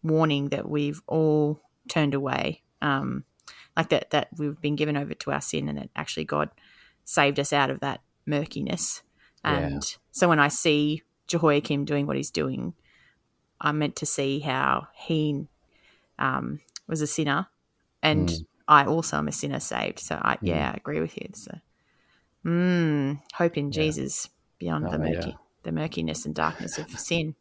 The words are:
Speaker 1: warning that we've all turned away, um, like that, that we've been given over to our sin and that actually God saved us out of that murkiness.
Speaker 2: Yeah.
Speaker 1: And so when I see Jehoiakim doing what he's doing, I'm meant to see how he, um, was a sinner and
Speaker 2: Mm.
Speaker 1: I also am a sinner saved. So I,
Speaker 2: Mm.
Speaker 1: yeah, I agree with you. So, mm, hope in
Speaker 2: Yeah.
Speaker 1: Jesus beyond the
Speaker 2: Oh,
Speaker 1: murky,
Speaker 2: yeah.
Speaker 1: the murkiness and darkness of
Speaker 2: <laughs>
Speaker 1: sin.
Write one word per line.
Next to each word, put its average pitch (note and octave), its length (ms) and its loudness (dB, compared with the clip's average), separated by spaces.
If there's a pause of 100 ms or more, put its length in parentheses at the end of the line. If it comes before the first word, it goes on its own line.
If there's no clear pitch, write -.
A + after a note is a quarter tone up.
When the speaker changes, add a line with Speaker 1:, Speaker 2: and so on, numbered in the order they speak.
Speaker 1:
warning D#3 460 2
that C#3+ 200 -4
we've D3 380 -2
all D3+ 540 2 (280)
turned D3 260 2
away, C#3 480 -2 (180)
um, C#3 440 -2 (520)
like - 140 0
that, - 200 2
that - 180 2 (100)
we've D3 220 -4
been D3 160 0
given D3 200 0
over C#3+ 180 -4
to - 180 -6
our C#3+ 80 0
sin - 280 -4
and C#2+ 100 -4
that - 160 -10
actually - 300 -6
God - 260 -2 (540)
saved C#3+ 360 2
us C#3 120 0
out C#3 180 2
of C3+ 100 -4
that C#3 200 -4 (240)
murkiness. - 800 -4 (420)
Speaker 2:
Yeah. D3+ 140 2
Speaker 1:
And C#3+ 380 -4 (160)
so F3+ 160 4
when E3 100 6
I C#3+ 100 6
see D3+ 540 2 (240)
Jehoiakim D3 580 2
doing C#3+ 220 0
what C#3 100 -2
he's C3+ 140 -4
doing, D3+ 440 -2 (880)
I'm D3+ 180 0
meant D3 180 -2
to D3 100 -4
see C#3 340 0
how C#3 540 0
he, D3+ 520 0 (720)
um, C3+ 420 -2 (260)
was D#3+ 140 -2
a D3+ 60 0
sinner D3 420 0 (540)
and D3+ 260 4
Speaker 2:
Mm. E2 180 -4 (220)
Speaker 1:
I D3 160 10
also D#3+ 340 0
am D3 100 0
a D3 40 -4
sinner C#3+ 280 -2
saved. - 380 -4
So - 240 -6
I, - 140 2
Speaker 2:
Mm. - 60 -12
Speaker 1:
yeah, D#2+ 300 0
I - 40 -8
agree D3+ 240 -6
with D#3+ 160 -4
you. - 180 -10
So, - 240 -14 (840)
mm, E3 760 2 (140)
hope E3+ 220 2
in C#3+ 100 -2
Speaker 2:
Yeah. C#3+ 60 -2
Speaker 1:
Jesus D#3 560 -2 (300)
beyond E2 280 -2
the F2+ 100 -2
Speaker 2:
Oh, - 20 0
Speaker 1:
murky, E2+ 320 -2
Speaker 2:
yeah. - 60 -10 (260)
Speaker 1:
the - 100 -6
murkiness E2 540 -4
and D2+ 80 -6
darkness D#2+ 440 -4
of D3+ 120 -10
Speaker 2:
<laughs> - 100 -10
Speaker 1:
sin. D#3+ 400 -2